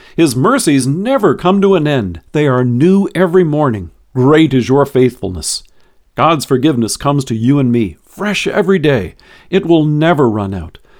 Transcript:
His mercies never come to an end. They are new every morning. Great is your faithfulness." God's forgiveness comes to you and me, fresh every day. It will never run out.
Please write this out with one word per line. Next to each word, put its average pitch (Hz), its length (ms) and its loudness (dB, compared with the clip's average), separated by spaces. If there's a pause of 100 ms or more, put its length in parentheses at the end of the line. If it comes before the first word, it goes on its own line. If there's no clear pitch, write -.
(180)
His 151 180 2
mercies 147 500 0
never 190 500 0
come 190 260 0
to 196 140 4
an 151 120 0
end. 101 320 -4 (140)
They 151 140 0
are 127 180 0
new 170 500 2
every 180 300 2
morning. 139 460 -2 (220)
Great 143 400 4
is 127 140 0
your 139 180 2
faithfulness." 120 800 -4 (520)
God's 147 280 0
forgiveness 123 540 -2
comes 143 280 -2
to 120 100 -6
you 127 240 0
and 127 120 0
me, 113 240 -2 (100)
fresh - 400 -6
every 190 320 0
day. 135 380 -2 (340)
It 185 160 0
will 165 200 2
never 151 440 2
run 104 240 -4
out. 82 260 -12 (200)